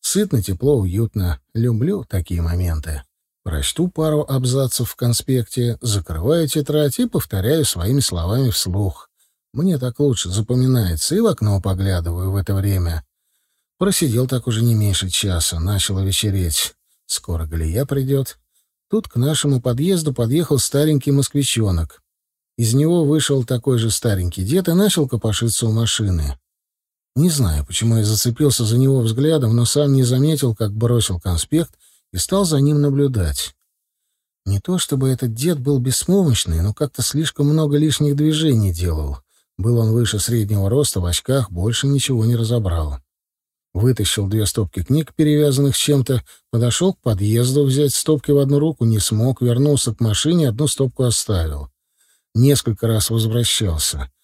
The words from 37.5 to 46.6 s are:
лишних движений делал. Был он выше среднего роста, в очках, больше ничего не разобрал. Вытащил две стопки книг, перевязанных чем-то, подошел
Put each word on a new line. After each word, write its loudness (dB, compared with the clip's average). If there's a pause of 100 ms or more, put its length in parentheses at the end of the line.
лишних 2
движений 2
делал. -4 (400)
Был 0
он 2
выше 0
среднего 0
роста, 0
в -2
очках, -2
больше -2
ничего 0
не 2
разобрал. -2 (760)
Вытащил 0
две 0
стопки -4
книг, 0
перевязанных 2
чем-то, 0 (260)
подошел 0